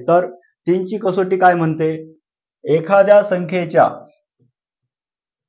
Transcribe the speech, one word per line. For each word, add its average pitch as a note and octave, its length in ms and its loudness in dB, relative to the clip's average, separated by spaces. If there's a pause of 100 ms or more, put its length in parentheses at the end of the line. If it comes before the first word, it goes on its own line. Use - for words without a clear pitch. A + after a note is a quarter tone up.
तर E3+ 280 0 (360)
तीनची F#3 320 -2
कसोटी F#3 400 -2
काय F3+ 160 4
म्हणते? D#3+ 340 -2 (760)
एखाद्या G3 580 2
संख्येच्या, F3 680 -2 (1600)